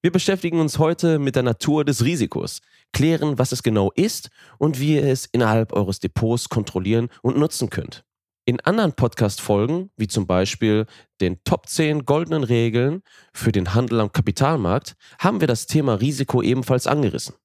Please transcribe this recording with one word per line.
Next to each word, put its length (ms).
Wir 100
beschäftigen 480
uns 180
heute 420
mit 180
der 60
Natur 420
des 180
Risikos, 560
klären, 480
was 140
es 100
genau 320
ist 340
und 240
wie 140
ihr 100
es 200
innerhalb 460
eures 300
Depots 480
kontrollieren 580
und 160
nutzen 320
könnt. 340
In 160
anderen 320
Podcast-Folgen, 1040
wie 140
zum 180
Beispiel 580
den 240
Top 240
zehn 340
goldenen 400
Regeln 600
für 220
den 200
Handel 280
am 100
Kapitalmarkt, 840
haben 220
wir 80
das 200
Thema 260
Risiko 480
ebenfalls 460
angerissen. 580